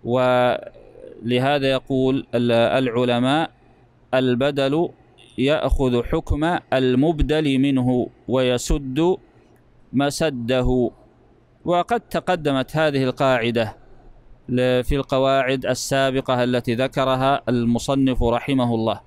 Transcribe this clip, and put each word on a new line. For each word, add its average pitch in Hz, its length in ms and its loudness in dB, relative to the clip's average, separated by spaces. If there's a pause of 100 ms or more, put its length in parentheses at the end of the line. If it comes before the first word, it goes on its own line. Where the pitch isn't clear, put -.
ولهذا 127 1700 -2
يقول 131 540 -2 (100)
ال-، 120 160 0
العلماء: 123 1000 0 (640)
"البدل 135 760 0 (480)
يأخذ 131 640 0
حكم 160 540 -2 (160)
المبدل 135 880 2
منه 127 480 0 (200)
ويسد 131 880 0 (760)
مسده". 127 1000 0 (760)
وقد 175 340 0
تقدمت 147 800 -2
هذه 143 260 0
القاعدة 120 720 0 (760)
ل-، 127 340 0
في 147 120 0
القواعد 135 680 0
السابقة 131 800 -2
التي 120 320 -2
ذكرها 131 720 0
المصنف 123 760 0
رحمه 120 520 0
الله. 110 320 -2